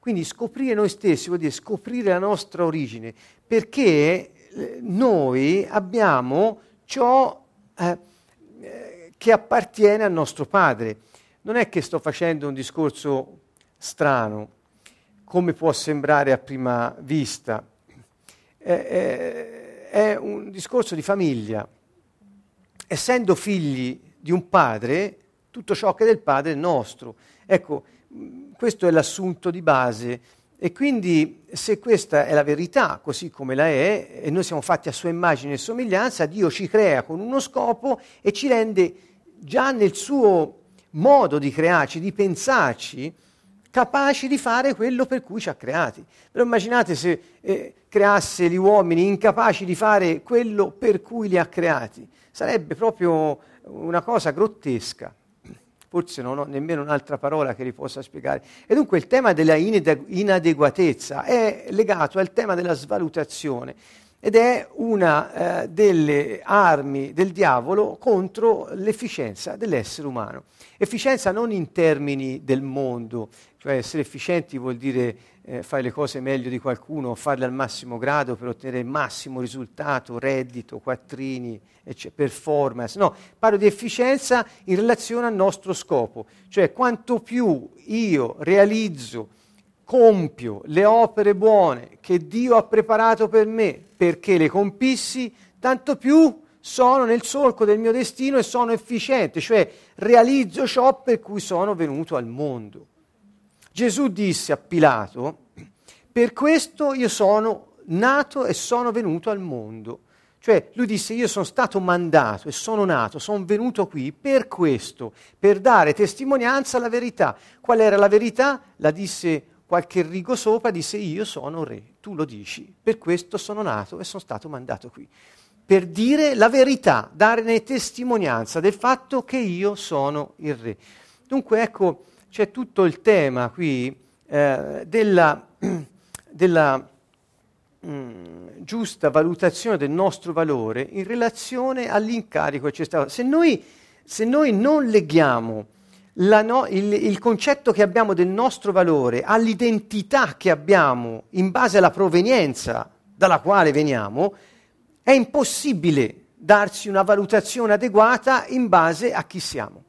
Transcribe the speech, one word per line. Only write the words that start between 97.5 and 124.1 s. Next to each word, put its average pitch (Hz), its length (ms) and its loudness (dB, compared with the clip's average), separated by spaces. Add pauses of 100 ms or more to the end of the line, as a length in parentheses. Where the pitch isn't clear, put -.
del 208 120 4
mio 226 140 0
destino 262 460 -2
e 233 40 2
sono 240 300 -2
efficiente, 226 680 -2
cioè 214 300 2 (260)
realizzo 240 720 4
ciò 262 360 2
per - 180 0
cui 202 200 -10
sono 190 340 -2
venuto 156 420 -4
al 120 100 -4
mondo. 120 600 -10 (880)
Gesù 233 320 0
disse 185 460 -2
a 143 40 0
Pilato: 135 800 0 (760)
"Per 240 200 2
questo 294 640 0
io 247 140 0
sono 214 640 0 (140)
nato 254 600 0
e - 80 0
sono 240 380 -2
venuto 202 380 -4
al 202 100 -4
mondo." 113 600 -12 (360)
Cioè 208 360 2
lui 240 120 -2
disse: 208 260 -4
"Io 233 140 -2
sono 196 180 -2
stato 208 360 -2
mandato 165 640 2
e 147 60 -10
sono 214 320 -2
nato, 147 340 0
sono 208 260 -6
venuto 208 440 -2
qui 147 240 -8
per 269 340 0
questo, 131 680 -2 (240)
per 202 220 4
dare 190 340 6
testimonianza 262 840 0
alla 240 120 -2
verità." 226 480 -2 (240)
Qual 233 200 2
era 214 160 6
la 202 100 6
verità? 233 560 2 (140)
La 151 160 2
disse 170 520 -4 (220)
qualche 175 360 0
rigo 180 340 -4
sopra, 226 340 0
disse: 175 260 -6
"Io 196 280 -6
sono 156 400 -10
re, 113 360 -16
tu 208 140 -16
lo 156 100 -4
dici, 107 560 -16
per 220 160 0
questo 175 420 -4
sono 208 240 -8
nato 107 360 -6
e - 60 -12
sono - 180 -14